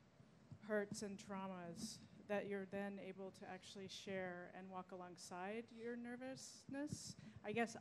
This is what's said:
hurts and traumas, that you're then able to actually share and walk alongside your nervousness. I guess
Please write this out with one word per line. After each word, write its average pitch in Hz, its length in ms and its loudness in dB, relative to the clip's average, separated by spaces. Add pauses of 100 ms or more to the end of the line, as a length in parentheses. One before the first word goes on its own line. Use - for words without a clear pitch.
(680)
hurts 208 360 6
and 196 160 -2
traumas, 190 800 -2 (300)
that 202 200 6
you're 196 240 2
then 202 340 2
able 190 320 -4
to 208 140 -8
actually 190 360 -6
share 185 680 0
and 190 120 -6
walk 185 220 -4
alongside 185 720 -2 (140)
your 233 160 0
nervousness. 254 1200 -2 (280)
I 214 80 4
guess 226 280 6